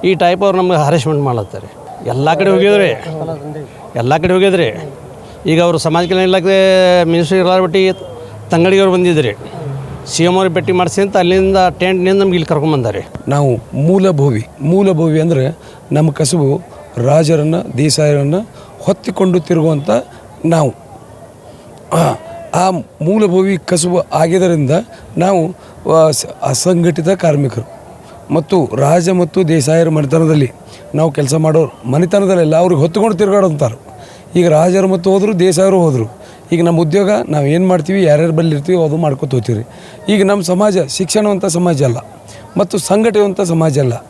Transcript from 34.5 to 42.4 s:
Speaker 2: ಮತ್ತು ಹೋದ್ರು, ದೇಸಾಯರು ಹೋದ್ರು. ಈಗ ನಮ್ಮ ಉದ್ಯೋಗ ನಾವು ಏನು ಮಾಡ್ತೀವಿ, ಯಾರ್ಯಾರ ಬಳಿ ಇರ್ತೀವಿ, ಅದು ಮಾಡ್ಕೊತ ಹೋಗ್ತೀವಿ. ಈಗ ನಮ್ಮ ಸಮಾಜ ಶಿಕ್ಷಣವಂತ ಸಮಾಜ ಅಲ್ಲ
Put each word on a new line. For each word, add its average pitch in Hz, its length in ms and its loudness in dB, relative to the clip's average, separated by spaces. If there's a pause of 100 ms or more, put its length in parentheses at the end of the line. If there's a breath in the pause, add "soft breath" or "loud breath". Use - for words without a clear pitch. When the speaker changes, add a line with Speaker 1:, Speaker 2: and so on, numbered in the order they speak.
Speaker 2:
ಮತ್ತು 190 220 0
ಹೋದ್ರು, 196 300 0
ದೇಸಾಯರು 185 400 2
ಹೋದ್ರು. 127 440 -2 (280 loud breath)
ಈಗ 170 120 0
ನಮ್ಮ 170 160 2
ಉದ್ಯೋಗ 185 300 0 (180)
ನಾವು 147 180 0
ಏನು 175 220 2
ಮಾಡ್ತೀವಿ, 185 360 0
ಯಾರ್ಯಾರ 156 260 2
ಬಳಿ 160 260 0
ಇರ್ತೀವಿ, 165 280 0
ಅದು 151 120 -2
ಮಾಡ್ಕೊತ 143 380 -2
ಹೋಗ್ತೀವಿ. 117 320 -2 (420 loud breath)
ಈಗ 202 160 2
ನಮ್ಮ 202 180 0
ಸಮಾಜ 185 360 0
ಶಿಕ್ಷಣವಂತ 190 680 -2
ಸಮಾಜ 170 380 0
ಅಲ್ಲ 123 140 0 (600 loud breath)